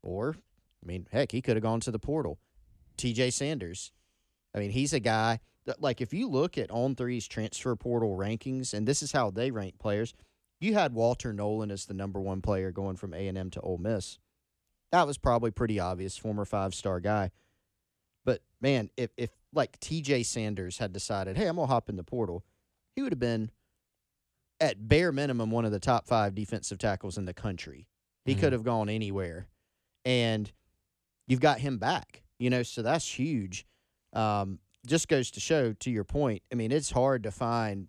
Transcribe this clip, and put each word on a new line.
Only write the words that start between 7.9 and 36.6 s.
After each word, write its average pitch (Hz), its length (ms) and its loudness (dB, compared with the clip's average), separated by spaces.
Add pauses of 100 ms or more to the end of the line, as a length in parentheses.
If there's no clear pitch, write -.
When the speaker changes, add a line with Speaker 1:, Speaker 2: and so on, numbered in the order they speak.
Speaker 1:
rankings, 123 560 -4
and 104 140 0
this 143 140 2
is 147 120 -6
how 117 180 4
they 117 180 -2
rank 104 300 -6
players, 107 340 -2 (460)
you 208 140 2
had 165 200 4
Walter 117 400 2
Nolan 104 380 -2
as 98 140 -8
the - 80 -10
number 98 260 -4
one 95 220 -2
player 95 300 0
going 95 260 -4
from 95 160 -8
A 98 140 -4
and 95 100 -4
M 92 140 -4
to - 100 -10
Ole 92 160 -2
Miss. 98 420 -4 (720)
That 170 160 6
was 143 100 -4
probably 120 340 4
pretty 110 280 0
obvious, 92 380 -4
former 104 280 -4
five-star 95 540 -2
guy. 98 320 0 (920)
But, - 180 0 (200)
man, 123 360 2
if, 117 200 -2
if, 120 140 -4 (220)
like, - 260 0
T 160 220 -4
J 135 200 2
Sanders 104 560 -4
had 104 140 -4
decided, 95 460 -4
"Hey, 180 100 2
I'm 165 80 0
gonna 160 120 0
hop 123 220 2
in 104 60 -4
the 90 80 -6
portal," 98 400 -4 (520)
he 262 60 -4
would 254 120 -2
have 131 60 -4
been, 113 320 0 (1080)
at 110 260 0
bare 160 240 6
minimum, 131 400 0
one 113 140 2
of 107 60 2
the 101 80 0
top - 280 2
five 104 280 2
defensive 104 420 -6
tackles 98 400 -2
in 98 80 -4
the 90 80 -8
country. 87 540 -8 (380)
He 135 80 2
Speaker 2:
Mm-hmm. 98 80 2
Speaker 1:
could 139 120 6
have 113 100 0
gone 110 260 2
anywhere. 98 580 -4 (560)
And 113 480 2 (760)
you've 127 120 4
got 139 200 6
him 131 180 -2
back, 135 460 -2 (160)
you 123 100 2
know, 123 140 4
so - 180 -6
that's 139 260 2
huge. 110 580 -4 (480)
Um, 101 460 0 (260)
just 151 220 2
goes 135 240 2
to - 80 -12
show, 131 340 2
to - 180 -4
your 107 120 0
point, 127 480 0
I 127 40 -4
mean, 113 160 0